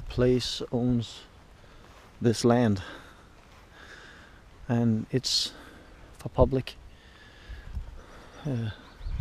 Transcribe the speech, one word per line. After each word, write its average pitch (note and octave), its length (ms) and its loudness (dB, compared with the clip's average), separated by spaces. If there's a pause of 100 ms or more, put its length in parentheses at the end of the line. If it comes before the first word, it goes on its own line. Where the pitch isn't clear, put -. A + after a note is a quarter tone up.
place B2 540 2 (100)
owns A#2+ 500 0 (1000)
this A2+ 240 4
land. A#2 380 4 (1900)
And A#2 420 2
it's - 400 0 (680)
for - 120 -10
public, C3 460 2 (1700)
uh, A#2 260 -2 (500)